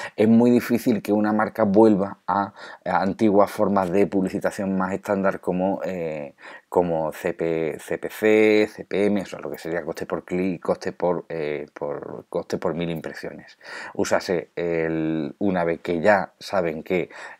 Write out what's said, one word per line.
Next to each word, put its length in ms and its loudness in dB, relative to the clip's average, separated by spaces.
es 140 4
muy 220 8
difícil 500 2
que 140 0
una 180 2
marca 300 0
vuelva 640 6
a, 260 0
a 160 0
antiguas 500 4
formas 400 0
de 160 4
publicitación 720 -2
más 160 -2
estándar 480 -2
como, 440 0
eh, 500 -6
como 440 0
C 200 -4
P, 460 -2
C 180 -6
P 140 -6
C, 600 4
C 140 -16
P 220 0
M, 160 0
o 40 -12
sea, 120 -12
lo 120 -10
que 60 -10
sería 280 -6
coste 200 -8
por 200 -6
clic, 380 -4
coste 300 -4
por, 380 -2
eh, 420 -4
por, 560 -10
coste 300 -4
por 160 -2
mil 160 -4
impresiones. 680 -10
Úsase 640 0
el, 840 -2
una 260 0
vez 160 -2
que 200 -2
ya 400 2
saben 420 -2
que, 280 -2